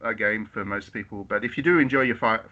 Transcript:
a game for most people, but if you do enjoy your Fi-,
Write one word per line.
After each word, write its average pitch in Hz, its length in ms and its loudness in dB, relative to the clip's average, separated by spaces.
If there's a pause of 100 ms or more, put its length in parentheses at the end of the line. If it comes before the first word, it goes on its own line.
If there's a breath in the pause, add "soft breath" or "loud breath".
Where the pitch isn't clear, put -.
a 117 140 -4
game 107 320 -2
for 104 180 -8
most 101 280 -8
people, 101 320 -10
but 104 200 -2
if 120 120 -8
you 135 80 -4
do 175 140 6
enjoy 135 240 4
your 120 140 0
Fi-, 110 240 2 (120)